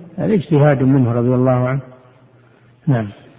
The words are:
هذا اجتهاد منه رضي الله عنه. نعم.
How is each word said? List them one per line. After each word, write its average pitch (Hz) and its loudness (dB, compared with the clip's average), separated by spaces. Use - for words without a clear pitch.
هذا 170 -2
اجتهاد 147 2
منه 131 2
رضي 120 0
الله 127 0
عنه. 135 -4
نعم. 117 0